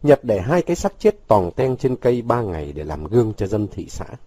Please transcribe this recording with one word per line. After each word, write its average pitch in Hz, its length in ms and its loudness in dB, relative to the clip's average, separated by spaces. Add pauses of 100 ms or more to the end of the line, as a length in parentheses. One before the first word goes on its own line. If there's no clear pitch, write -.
Nhật 143 200 6
để 107 180 0
hai 156 200 2
cái 170 140 -2
xác 196 240 -4
chết - 280 0
tòng 92 280 4
teng 131 220 -2
trên 127 180 -2
cây 123 260 0
ba 120 200 0
ngày 80 320 -6
để 73 100 -10
làm 76 220 -10
gương 110 280 2
cho 107 140 -6
dân 104 200 -2
thị - 220 -10
xã. - 160 -12 (220)